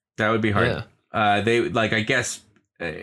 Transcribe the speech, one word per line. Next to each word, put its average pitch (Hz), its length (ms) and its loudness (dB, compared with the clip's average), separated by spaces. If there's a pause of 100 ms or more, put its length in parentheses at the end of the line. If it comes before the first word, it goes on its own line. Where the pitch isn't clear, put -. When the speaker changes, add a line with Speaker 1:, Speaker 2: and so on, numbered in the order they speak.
(180)
Speaker 1:
That 107 100 2
would 110 140 0
be 110 80 2
hard. 98 160 2
Speaker 2:
Yeah. 82 160 -2 (280)
Speaker 1:
Uh, 104 300 2
they, 113 300 2
like, 110 240 0
I 110 60 0
guess, 120 420 -2 (400)
uh, 82 80 -6 (120)